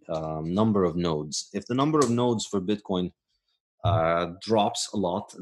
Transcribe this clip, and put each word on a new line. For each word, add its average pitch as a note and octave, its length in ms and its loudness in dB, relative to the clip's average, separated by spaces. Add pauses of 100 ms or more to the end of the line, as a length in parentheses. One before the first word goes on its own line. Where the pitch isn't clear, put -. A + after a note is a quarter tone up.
um, D#2+ 460 -4
number G#2 300 4
of E2+ 120 0
nodes. D#2 560 -2
If G2+ 140 -8
the A#2+ 80 -4
number D3+ 240 2
of C3 100 4
nodes A#2 380 0
for G2+ 140 -2
Bitcoin, F#2 520 -2 (720)
uh, E2+ 440 2 (120)
drops G#2+ 540 0
a - 20 -4
lot, F#2+ 460 -4